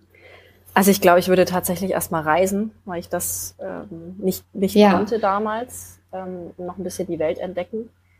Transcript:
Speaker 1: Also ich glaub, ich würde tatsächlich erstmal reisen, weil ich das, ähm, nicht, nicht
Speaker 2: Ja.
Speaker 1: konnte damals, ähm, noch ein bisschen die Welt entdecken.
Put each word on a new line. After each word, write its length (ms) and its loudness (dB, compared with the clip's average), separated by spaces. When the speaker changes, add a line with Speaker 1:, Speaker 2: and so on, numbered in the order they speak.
Speaker 1:
Also 160 6
ich 100 2
glaub, 160 8
ich 100 2
würde 180 6
tatsächlich 460 -2
erstmal 300 -2
reisen, 500 0
weil 140 -8
ich 100 -14
das, 500 -6
ähm, 600 -12
nicht, 240 -4
nicht 220 -2
Speaker 2:
Ja. 180 8
Speaker 1:
konnte 240 0
damals, 800 -4
ähm, 460 -10
noch 180 -10
ein 60 -8
bisschen 240 -8
die 100 -4
Welt 220 -2
entdecken. 500 -8